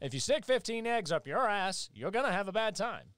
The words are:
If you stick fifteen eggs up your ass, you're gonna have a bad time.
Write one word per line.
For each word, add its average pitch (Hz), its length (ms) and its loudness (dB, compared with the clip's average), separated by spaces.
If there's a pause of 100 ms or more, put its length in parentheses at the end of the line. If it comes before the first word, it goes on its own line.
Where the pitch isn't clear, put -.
If 131 140 -6
you 135 40 -4
stick 269 260 2
fifteen 233 420 0
eggs 226 240 0
up 160 160 0
your 196 200 2
ass, 190 460 0
you're 117 160 -4
gonna 233 220 2
have 196 160 0
a 190 40 -6
bad 214 240 2
time. 190 420 -4